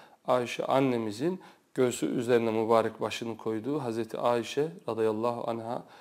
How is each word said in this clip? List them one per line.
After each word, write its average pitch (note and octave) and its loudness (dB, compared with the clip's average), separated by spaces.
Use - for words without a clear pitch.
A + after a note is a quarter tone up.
Ayşe B2 0
annemizin B2+ 0
göğsü B2+ 0
üzerine A#2 2
mübarek A2 2
başını A2+ -4
koyduğu A#2 -4
Hazreti A#2 -4
Ayşe A#2+ 0
radıyallahu A2+ 0
anha A#2 -6